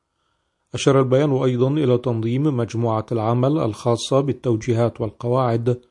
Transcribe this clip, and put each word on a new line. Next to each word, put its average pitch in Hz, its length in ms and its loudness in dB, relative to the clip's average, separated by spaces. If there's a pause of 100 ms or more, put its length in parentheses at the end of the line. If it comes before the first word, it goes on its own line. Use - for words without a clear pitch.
(720)
أشار 135 260 2
البيان 131 320 2
أيضًا 131 360 0
إلى 135 300 2
تنظيم 123 600 -2
مجموعة 113 540 -2
العمل 123 460 0
الخاصة 120 600 0
بالتوجيهات 120 840 -2
والقواعد 120 880 -2